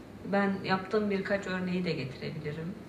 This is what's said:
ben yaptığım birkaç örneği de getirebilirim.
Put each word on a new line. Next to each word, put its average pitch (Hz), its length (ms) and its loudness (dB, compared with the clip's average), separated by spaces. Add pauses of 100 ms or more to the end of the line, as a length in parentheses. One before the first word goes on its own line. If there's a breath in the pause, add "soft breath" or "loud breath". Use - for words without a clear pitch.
(320)
ben 196 220 6 (100)
yaptığım 196 460 2
birkaç 196 380 2
örneği 185 380 0
de 165 60 2
getirebilirim. 151 840 -4 (160)